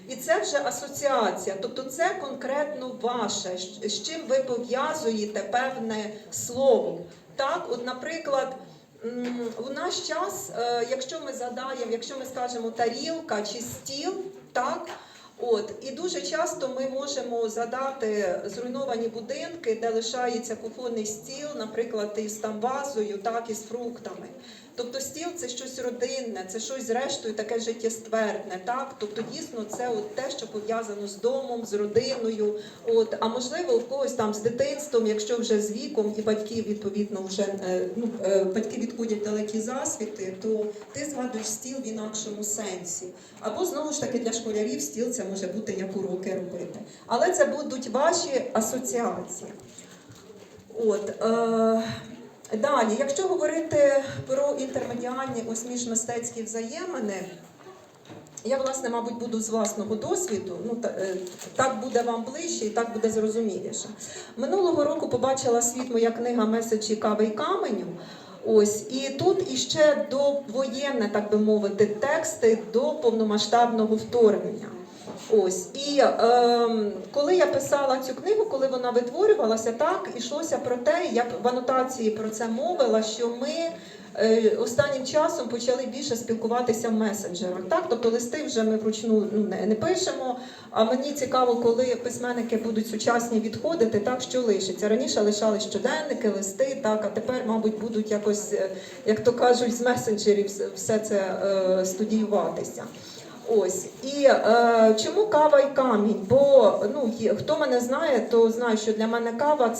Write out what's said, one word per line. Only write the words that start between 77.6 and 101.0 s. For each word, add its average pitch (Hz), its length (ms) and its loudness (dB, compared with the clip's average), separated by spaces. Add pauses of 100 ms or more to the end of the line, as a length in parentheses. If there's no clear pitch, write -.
цю 254 60 -4
книгу, 403 320 2
коли 269 220 2
вона 247 240 -2
витворювалася, 240 800 4
так, 339 460 0
ішлося 285 400 -2
про 247 200 -2
те, 320 360 2
я 233 120 4 (180)
в 233 40 4
анотації 254 640 0
про 214 200 -2
це 226 180 -4
мовила, 233 560 2
що 233 240 -2
ми, 254 260 -4 (640)
е, 220 440 4
останнім 269 460 0
часом 302 420 2
почали 247 380 0
більше 240 300 -4
спілкуватися 226 720 0
в - 20 2
месенджерах, 202 800 0
так? 349 200 4
Тобто 226 200 2
листи 240 340 0
вже 233 200 0
ми 220 140 4
вручну, 214 540 2
ну, 214 120 2
не, 185 220 -2
не 214 100 4
пишемо, 262 640 0 (320)
а 220 120 6
мені 262 300 0
цікаво, 254 420 4
коли 233 300 4 (180)
письменники 240 540 -2
будуть 214 300 0
сучасні 233 520 2
відходити, 226 600 2
так, 254 220 0
що 254 200 -2
лишиться. 196 480 0
Раніше 240 320 2
лишали 208 380 2
щоденники, 262 680 -2
листи, 208 540 -2
так, 214 220 2
а 202 40 -2
тепер, 247 360 -2
мабуть, 220 340 0
будуть 214 320 -2
якось, 208 420 0
е, 190 160 0 (360)
як 220 180 2
то 240 100 6
кажуть, 240 420 4
з - 60 -4
месенджерів 214 640 4
вс-, 196 300 -4
все 220 240 0
це, 214 160 -2 (640)